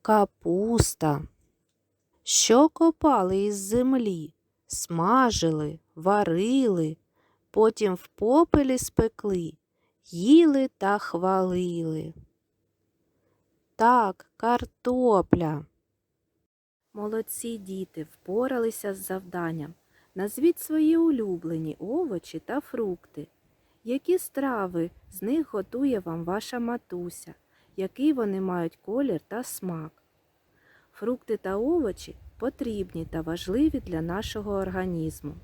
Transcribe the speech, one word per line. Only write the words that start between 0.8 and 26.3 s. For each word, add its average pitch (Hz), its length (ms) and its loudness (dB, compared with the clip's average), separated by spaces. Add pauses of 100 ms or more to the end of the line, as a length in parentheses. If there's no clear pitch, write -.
Що 277 460 4
копали 247 680 2
із 202 180 0
землі, 208 760 -2 (340)
смажили, 165 1120 0 (160)
варили, 190 1000 2 (580)
потім 214 380 2
в - 140 -10
попелі 262 720 4
спекли, 190 760 -2 (580)
їли 277 680 6
та 202 200 2
хвалили. 175 1160 -2 (1600)
Так, 226 500 4 (120)
картопля. 214 1300 0 (1300)
Молодці, 220 640 -6
діти, 190 460 -8
впоралися 226 880 -2
з 190 40 -8
завданням. 175 760 -6 (420)
Назвіть 247 440 0
свої 311 380 2
улюблені 170 840 0
овочі 214 600 -6
та 254 220 -6
фрукти. 190 680 -8 (560)
Які 277 340 -2
страви 196 720 -2 (200)
з - 100 -14
них 277 320 -2
готує 233 460 -2
вам 170 240 -6
ваша 208 360 -6